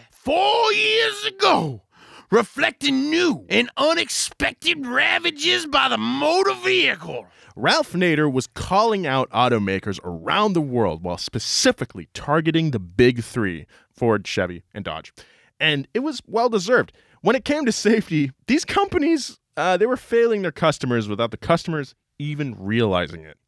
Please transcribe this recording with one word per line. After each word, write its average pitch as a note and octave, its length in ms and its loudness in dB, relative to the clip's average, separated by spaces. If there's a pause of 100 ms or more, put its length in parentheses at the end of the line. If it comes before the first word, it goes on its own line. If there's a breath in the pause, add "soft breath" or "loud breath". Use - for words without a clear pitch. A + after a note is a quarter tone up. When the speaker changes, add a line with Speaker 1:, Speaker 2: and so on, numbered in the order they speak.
(120)
Speaker 1:
four G#4+ 600 0
years G#4+ 520 0
ago, C4+ 580 0 (480 loud breath)
reflecting C#4 800 0
new D#4 360 0
and A#3 300 0
unexpected D#4 1080 -2
ravages E4 840 -2
by C4+ 200 2
the A#3+ 120 0
motor D4+ 560 0
vehicle. B3 720 -2 (280 soft breath)
Speaker 2:
Ralph A3+ 380 0
Nader D#3+ 360 2
was C3 180 0
calling G3+ 600 0
out C3 220 0
automakers G#2 760 0
around F#2 500 0
the F3 80 2
world A2 420 -2
while F2 160 -4
specifically - 920 -2
targeting D#3+ 580 0
the A#2 80 -2
big A#2 440 4
three, F#2 420 -4 (240 soft breath)
Ford, G#2+ 380 0
Chevy, F2 360 -4 (100)
and G#2 100 -10
Dodge. D#2+ 300 -10 (440 soft breath)
And D3 360 0
it A3+ 60 -2
was C#4 280 -6
well-deserved. A3+ 640 0 (300 soft breath)
When G#3 140 4
it B3 100 -4
came D4 200 0
to A3+ 60 4
safety, F3 600 0 (160)
these D4 180 2
companies, E4 720 0 (160)
uh, F3 220 2
they G3+ 80 2
were B3+ 100 0
failing A#3 460 2
their F3 100 -2
customers B2 560 0
without A2 240 -2
the - 60 -12
customers D#3+ 580 -2 (220)
even D3 400 -6
realizing F#2+ 680 0
it. D#2 120 -20 (100)